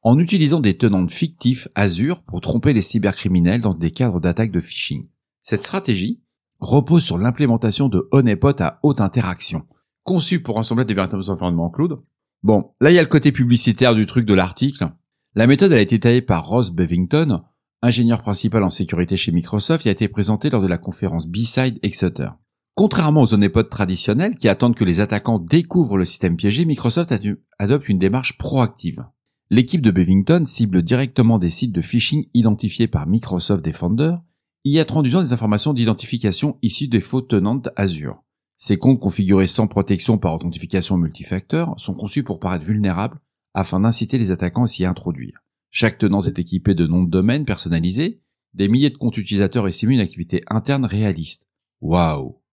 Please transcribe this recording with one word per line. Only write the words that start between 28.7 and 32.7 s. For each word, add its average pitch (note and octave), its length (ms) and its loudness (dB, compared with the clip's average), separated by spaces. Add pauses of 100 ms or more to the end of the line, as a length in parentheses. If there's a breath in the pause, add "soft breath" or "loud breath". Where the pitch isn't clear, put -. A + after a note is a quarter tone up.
L'équipe B2+ 320 2
de A2+ 80 6
Bevington F#2+ 560 4
cible F#2 360 0
directement A#2 560 2
des F2 120 0
sites A2+ 240 -4
de E2+ 80 -2
phishing C#3+ 500 -2
identifiés A2+ 540 0